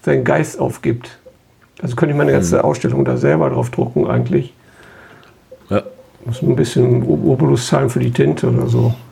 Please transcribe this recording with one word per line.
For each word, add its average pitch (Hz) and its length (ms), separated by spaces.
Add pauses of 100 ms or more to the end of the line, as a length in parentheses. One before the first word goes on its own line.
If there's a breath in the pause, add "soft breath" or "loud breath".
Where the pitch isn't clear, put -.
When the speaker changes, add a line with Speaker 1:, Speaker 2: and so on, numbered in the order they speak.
Speaker 1:
seinen 135 200
Geist 147 360
aufgibt. 120 580 (640)
Also 120 160
könnte 147 160
ich 143 60
meine 147 140
ganze 87 260
Speaker 2:
Mhm. - 60
Speaker 1:
Ausstellung 135 400
da 127 120
selber 143 340
drauf 123 200
drucken - 360
eigentlich. 123 460 (1160 loud breath)
Speaker 2:
Ja. 101 120 (420)
Speaker 1:
Muss 117 180
ein 139 140
bisschen 123 480
O-, 147 280
Obolus 139 340
zahlen 139 240
für 131 100
die 123 120
Tinte 139 380
oder 123 160
so. 117 280 (180)